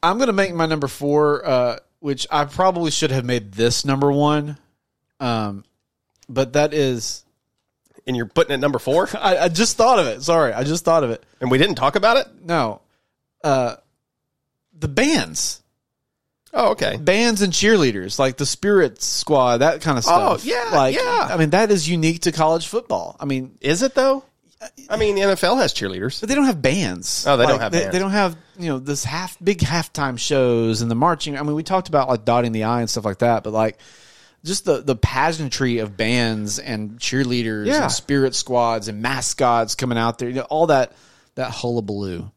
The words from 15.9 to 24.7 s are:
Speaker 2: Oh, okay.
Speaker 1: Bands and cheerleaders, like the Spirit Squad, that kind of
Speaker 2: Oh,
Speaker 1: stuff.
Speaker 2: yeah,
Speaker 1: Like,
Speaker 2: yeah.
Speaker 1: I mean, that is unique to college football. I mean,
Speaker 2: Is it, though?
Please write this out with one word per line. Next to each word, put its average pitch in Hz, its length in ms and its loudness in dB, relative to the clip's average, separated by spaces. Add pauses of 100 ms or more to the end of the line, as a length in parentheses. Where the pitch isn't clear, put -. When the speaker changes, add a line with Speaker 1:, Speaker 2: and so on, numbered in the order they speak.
Speaker 2:
Oh, 233 180 2
okay. 104 260 -2
Speaker 1:
Bands 202 440 2
and 190 100 0
cheerleaders, 135 680 2
like 135 200 0
the 139 80 -2
Spirit 190 560 2
Squad, 127 560 2
that 156 240 2
kind 151 160 0
of 113 100 -2
Speaker 2:
Oh, 233 300 4
Speaker 1:
stuff. - 80 -10
Speaker 2:
yeah, 466 300 -4
Speaker 1:
Like, 135 200 4
Speaker 2:
yeah. 480 360 0
Speaker 1:
I 185 60 -2
mean, 160 120 2
that 202 220 4
is 165 180 0
unique 165 320 0
to 175 100 0
college 160 360 0
football. 107 520 -6
I 151 60 -10
mean, 131 340 -6
Speaker 2:
Is 160 220 0
it, 262 140 0
though? 269 280 0 (680)